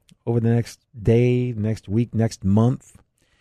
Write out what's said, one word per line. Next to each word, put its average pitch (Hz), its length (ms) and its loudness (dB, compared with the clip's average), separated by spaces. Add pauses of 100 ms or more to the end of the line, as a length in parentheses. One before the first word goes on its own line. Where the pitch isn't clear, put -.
(260)
over 120 140 0
the 113 80 0
next 117 320 -2 (220)
day, 123 520 2
next 107 320 -6
week, 113 280 -2
next 113 300 -2
month, 110 520 0 (440)